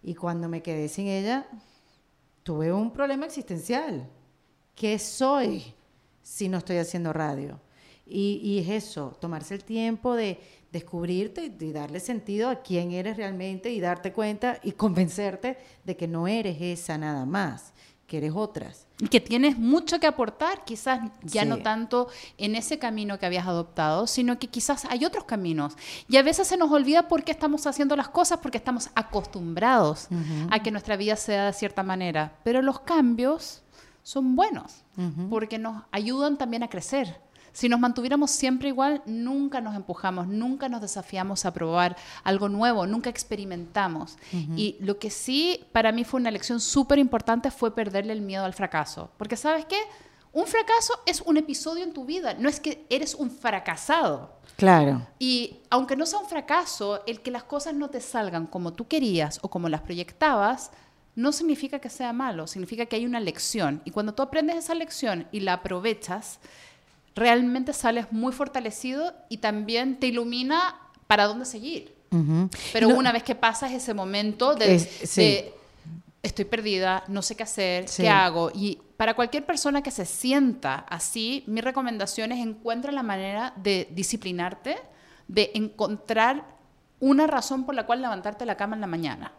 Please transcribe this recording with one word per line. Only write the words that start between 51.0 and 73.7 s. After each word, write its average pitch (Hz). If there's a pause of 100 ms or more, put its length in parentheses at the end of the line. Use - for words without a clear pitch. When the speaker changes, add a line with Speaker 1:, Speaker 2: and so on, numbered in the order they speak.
Speaker 2:
es 339
un 311
episodio 311
en 339
tu 262
vida, 339
no 254
es 285
que -
eres 285
un 247
fracasado. 185 (220)
Speaker 1:
Claro. 143 (120)
Speaker 2:
Y 247 (100)
aunque 262
no 302
sea 381
un 392
fracaso, 285
el 226
que 254
las 240
cosas 294
no 285
te 254
salgan 175
como 170
tú 233
querías 180
o 196
como 170
las 156
proyectabas, 208 (420)
no 254
significa 285
que 262
sea 240
malo, 226
significa 208
que 226
hay 233
una 240
lección. 165
Y 165
cuando 214
tú 269
aprendes 311
esa 330
lección 262
y 208
la 190
aprovechas, 185 (800)
realmente 247
sales 233
muy 240
fortalecido 262 (160)
y 226
también 233
te 262
ilumina 247 (320)
para 208
dónde 233
seguir. 254 (180)
Speaker 1:
Ujú. 165 (240)
Speaker 2:
Pero 226
Speaker 1:
No 254
Speaker 2:
una 254
vez 233
que 240
pasas 233